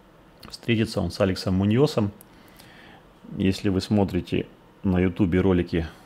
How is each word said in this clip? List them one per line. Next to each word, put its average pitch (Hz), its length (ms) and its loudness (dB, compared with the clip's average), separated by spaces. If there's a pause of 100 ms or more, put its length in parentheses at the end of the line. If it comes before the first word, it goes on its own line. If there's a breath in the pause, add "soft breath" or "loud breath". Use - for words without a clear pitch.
(480)
Встретится 107 520 -2
он 90 100 -2
с - 100 -6
Алексом 95 340 0
Муньосом. 104 560 2 (1300 loud breath)
Если 98 320 0
вы 95 120 0
смотрите 95 640 0 (360)
на 92 160 2
ютубе 92 420 2
ролики 90 460 2 (200 loud breath)